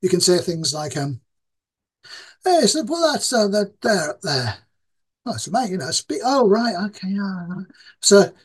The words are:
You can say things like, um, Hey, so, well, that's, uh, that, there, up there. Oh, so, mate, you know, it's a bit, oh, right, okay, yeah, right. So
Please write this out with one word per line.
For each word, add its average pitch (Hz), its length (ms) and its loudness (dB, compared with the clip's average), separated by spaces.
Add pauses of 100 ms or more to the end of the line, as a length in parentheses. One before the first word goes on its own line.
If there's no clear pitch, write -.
You 185 80 0
can 175 120 2
say 180 180 4
things 160 360 -4
like, 151 220 -8
um, 139 240 -4 (1200)
Hey, 339 220 4
so, 302 180 0
well, 320 280 0
that's, - 200 -4
uh, 220 160 2
that, 202 320 -2
there, 214 300 0
up - 100 -12
there. 131 340 -4 (720)
Oh, 233 100 -6
so, 127 140 -10
mate, 220 200 -2
you 185 80 -4
know, - 100 -6
it's - 120 -2
a - 60 -16
bit, - 180 -6
oh, 262 240 4
right, 226 260 2 (120)
okay, 202 220 -10
yeah, 190 400 -4
right. 190 180 -10 (360)
So 202 300 6 (120)